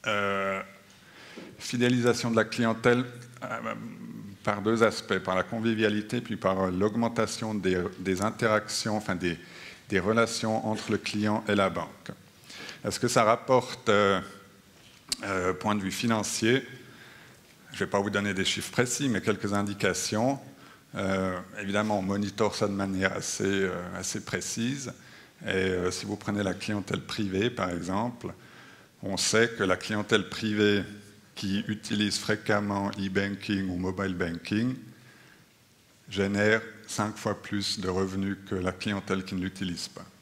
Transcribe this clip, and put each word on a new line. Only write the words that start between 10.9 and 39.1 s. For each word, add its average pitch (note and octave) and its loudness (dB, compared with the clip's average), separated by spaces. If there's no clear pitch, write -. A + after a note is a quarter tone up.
le G#2 2
client G#2+ 0
et G#2 2
la G2 4
banque. E2 -8
Est-ce G#2 -2
que A#2+ 4
ça A#2+ 6
rapporte, A#2+ 4
euh, G2+ 6
euh, F#2+ 0
point G#2 0
de G#2 0
vue F#2+ -4
financier ? A2+ 0
Je - -12
vais F#2+ -2
pas G2+ 2
vous G2+ 2
donner G2+ 0
des F#2+ 0
chiffres - -2
précis, - 0
mais A#2 0
quelques G2+ 0
indications. G#2 0
Euh, F#2+ -2
évidemment, G#2 0
on F#2+ 0
monitore G2+ 0
ça G#2+ 2
de G2+ -2
manière F#2+ 0
assez, - -4
euh, G2 2
assez - -4
précise. A#2+ -4
Et, - -8
euh, F#2 0
si - -8
vous G#2 -4
prenez G#2 -2
la F#2 0
clientèle G2 -4
privée, G2+ -2
par G#2+ -2
exemple, F#2 -4
on G2 -4
sait A2+ 4
que G#2+ 2
la F#2 4
clientèle G#2 0
privée G#2 4
qui G2+ -2
utilise G#2 -2
fréquemment G2+ 0
e-banking G2 -2
ou F2+ -2
mobile F#2 -2
banking G2 -2
génère G2+ 2
cinq G#2+ -2
fois - -4
plus - -4
de F#2 -2
revenus F#2+ 0
que G#2+ -2
la F#2 0
clientèle F#2+ -2